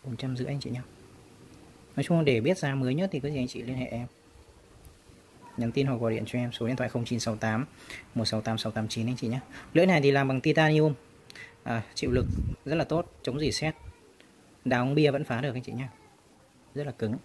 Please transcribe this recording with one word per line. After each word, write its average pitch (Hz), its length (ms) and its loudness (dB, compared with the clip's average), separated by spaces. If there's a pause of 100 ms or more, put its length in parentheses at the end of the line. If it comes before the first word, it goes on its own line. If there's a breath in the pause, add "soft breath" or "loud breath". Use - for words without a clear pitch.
Bốn 120 120 -6
trăm 131 200 -4
rưỡi 127 100 -4
anh 139 140 -4
chị 135 100 -8
nhá. 127 120 -6 (1120)
Nói - 80 0
chung 165 200 4
để 123 160 4
biết 170 180 2
giá 139 160 -2
mới 131 200 0
nhất 190 180 0
thì 139 80 -4
có 139 80 -4
gì 147 80 -4
anh 123 120 -2
chị - 140 -10
liên 127 140 -6
hệ 127 100 -4
em. 120 200 -6 (1500)
Nhắn 117 160 -2
tin 139 140 2
hoặc 131 100 0
gọi 113 160 0
điện 113 140 -4
cho 123 120 -4
em 123 140 -2
số - 140 -6
điện 127 100 -2
thoại 123 140 -2
không 120 140 -2
chín 113 160 -2
sáu 110 160 -2
tám 110 300 -2 (480 loud breath)
một 113 100 0
sáu 110 160 0
tám 113 180 -2
sáu 107 140 -4
tám 110 160 -4
chín 113 180 -2
anh 123 100 -2
chị 117 120 -4
nhé. 127 120 -2 (340 loud breath)
Lưỡi 170 120 6
này 175 140 6
thì 139 100 6
làm 139 180 4
bằng 131 120 0
titanium, 156 540 4 (680 loud breath)
à, 117 200 -2 (120)
chịu 135 160 -2
lực 123 160 2 (380)
rất 147 100 -2
là 160 100 2
tốt, 165 280 -2 (100)
chống 143 180 -2
rỉ 139 120 0
sét. 156 220 -2 (920)
Đá 123 160 4
uống 131 140 2
bia 151 160 6
vẫn 143 140 -2
phá 117 160 -2
được 135 140 -2
anh 123 80 -6
chị - 100 -10
nhé. 127 160 -6 (840)
Rất 143 120 -6
là 131 60 -6
cứng. 110 320 -4